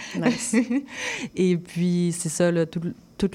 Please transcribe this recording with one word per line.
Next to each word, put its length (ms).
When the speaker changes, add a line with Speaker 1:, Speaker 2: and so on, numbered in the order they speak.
Speaker 1:
Nice. 360
Speaker 2:
<laughs> 400
Et 200
puis, 600
c'est 140
ça, 200
là, 140
tout, 160
tout 160